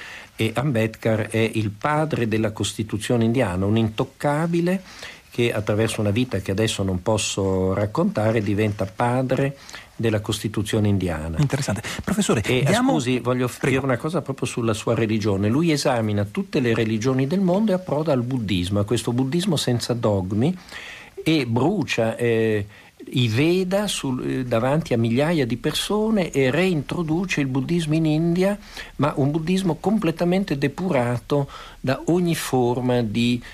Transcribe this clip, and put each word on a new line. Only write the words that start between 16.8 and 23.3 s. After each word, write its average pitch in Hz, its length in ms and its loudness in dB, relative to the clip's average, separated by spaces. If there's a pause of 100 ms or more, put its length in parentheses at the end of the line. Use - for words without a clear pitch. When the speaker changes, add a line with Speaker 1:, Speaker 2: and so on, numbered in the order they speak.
Speaker 1:
del 180 140 0
mondo 196 320 4
e - 20 4
approda 160 380 0
al 127 100 2
buddismo, 101 580 0
a 101 40 2
questo 120 280 0
buddismo 135 440 2
senza 123 360 0
dogmi, 110 640 0 (640)
e 156 240 2
brucia, 120 720 0
eh, 113 500 2 (400)
i 127 220 0
Veda 180 580 2